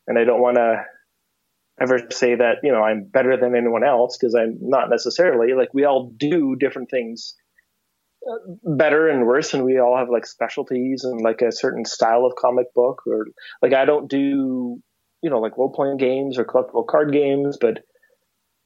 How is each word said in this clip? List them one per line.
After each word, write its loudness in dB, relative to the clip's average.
and 0
I 4
don't 4
wanna 2
ever 0
say 0
that, 2
you 2
know, 2
I'm 0
better 2
than 0
anyone 0
else, 2
'cause 0
I'm 0
not 0
necessarily. 2
Like, 0
we 0
all 2
do 0
different -4
things, -8
uh, -8
better 2
and 2
worse, 2
and -2
we 2
all 4
have, -2
like, 0
specialties -6
and, -6
like, 0
a 2
certain -4
style 2
of 0
comic -2
book, 0
or, -4
like, 2
I 4
don't 0
do, -2
you -2
know, 2
like, -4
role-playing -2
games -2
or -2
collectible -2
card 2
games, 0
but, 0